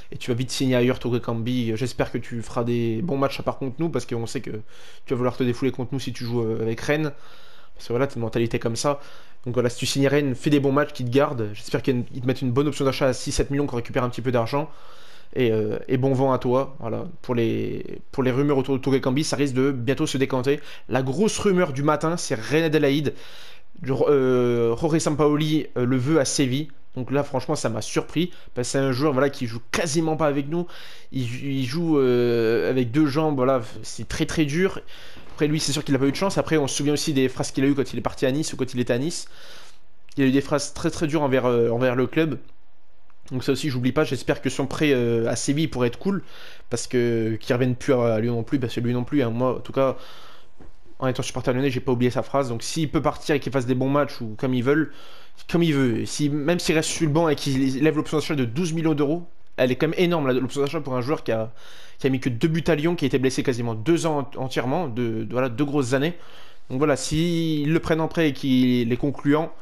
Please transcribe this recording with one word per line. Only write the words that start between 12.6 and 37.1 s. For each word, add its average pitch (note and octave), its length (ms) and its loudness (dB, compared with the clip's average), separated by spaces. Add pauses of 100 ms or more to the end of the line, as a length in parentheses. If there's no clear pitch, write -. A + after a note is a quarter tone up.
option C#3+ 180 -2
d'achat C3+ 220 2
à B2+ 60 2
six, C3 180 -6
sept C#3 200 0
millions, C#3+ 160 0
qu'on B2+ 80 -4
récupère A#2+ 280 -2
un A#2+ 60 0
petit A#2+ 120 -6
peu B2 100 0
d'argent. B2 400 0 (640)
Et, A#2 160 4
euh, G#2+ 360 0
et C3+ 100 2
bon C3+ 160 2
vent C3+ 180 4
à B2+ 60 2
toi, C3 420 0
voilà, A2 260 -4 (180)
pour B2+ 100 -2
les, A2 680 -2 (100)
pour C3+ 100 -2
les B2+ 80 4
rumeurs C#3+ 300 2
autour C3+ 180 0
de B2 40 -2
Touré C3+ 200 2
Cambi, C3+ 220 0
ça D3 120 -2
risque C3+ 200 0
de C3 160 4
bientôt C3 340 0
se C#3+ 140 -2
décanter. C3+ 400 2 (300)
La B2+ 120 2
grosse C3+ 380 2
rumeur F3+ 340 2
du C3 80 -4
matin, D#3 360 2
c'est C#3+ 180 -2
Reine B2+ 300 0
Adélaïde. D3 500 2 (640)
Du, B2+ 100 -2
euh, B2+ 840 4
Jorge D#3+ 220 2
Sampaoli, D3+ 680 2 (100)
euh, B2 100 0
le C3 120 2
veut D3 220 2
à C3+ 60 4
Séville. C#3 420 0 (280)
Donc B2+ 140 -6
là, C#3 140 2
franchement, C3+ 320 -2
ça C3+ 140 -2
m'a A2 120 -4
surpris. - 500 -2 (220)
Parce B2 140 -4
que - 60 -6
c'est C#3 40 2
un C3+ 140 2
joueur, C#3 200 2
voilà, C#3 200 2
qui B2+ 160 -6
joue A2+ 120 -6 (120)
quasiment D#3+ 440 0
pas D3+ 120 2
avec C#3 200 0
nous. E3+ 200 -2 (440)
Il, C3 120 -2 (200)
il C3+ 220 -2
joue, D#3 320 2
euh, A#2+ 720 4
avec B2+ 220 0
deux D#3 160 4
jambes, D3+ 280 2
voilà, C3 260 2 (200)
c'est - 260 -8
très, - 200 -2
très D#3+ 180 2
dur. F3 360 0 (500)
Après, - 160 0
lui, D3+ 120 2
c'est - 120 -2
sûr D3 120 -2
qu'il C#3 120 0
a - 20 2
pas C3 80 2
eu C#3 60 4
de C3+ 40 -2
chance. G3 220 0
Après, D#3 200 2
on C#3+ 100 2
se - 80 -4
souvient D3 180 2
aussi D3 180 0